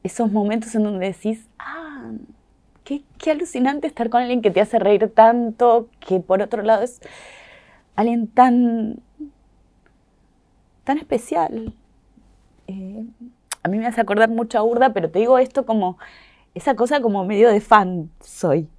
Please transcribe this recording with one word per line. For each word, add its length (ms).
esos 280
momentos 440
en 80
donde 240
decís, 400
"Ah, 520
qué, 180
qué 120
alucinante 540
estar 240
con 120
alguien 200
que 80
te 120
hace 180
reír 340
tanto, 760
que 220
por 200
otro 220
lado 180
es 180
alguien 320
tan, 720
tan 120
especial". 760
Eh, 380
a 60
mí 100
me 80
hace 160
acordar 280
mucho 280
a 60
Urda, 300
pero 180
te 80
digo 180
esto 280
como, 340
esa 200
cosa 260
como 240
medio 260
de 100
fan 480
soy 460